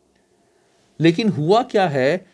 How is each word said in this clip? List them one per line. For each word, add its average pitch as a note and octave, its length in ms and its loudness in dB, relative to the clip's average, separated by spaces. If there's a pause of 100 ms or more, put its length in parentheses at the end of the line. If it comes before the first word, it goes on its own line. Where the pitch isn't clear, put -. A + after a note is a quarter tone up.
(1000)
लेकिन E3+ 280 0
हुआ E3+ 340 0
क्या G#3 260 0
है C#3+ 460 -2